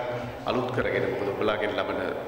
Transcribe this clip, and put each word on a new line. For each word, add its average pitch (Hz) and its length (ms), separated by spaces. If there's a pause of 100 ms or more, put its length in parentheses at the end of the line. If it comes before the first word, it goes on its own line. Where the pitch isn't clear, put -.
(440)
අලුත් 123 280
කරගෙන, 95 380
මොකද 98 200
ඔබලාගෙන් 101 460
ලබන 95 240 (280)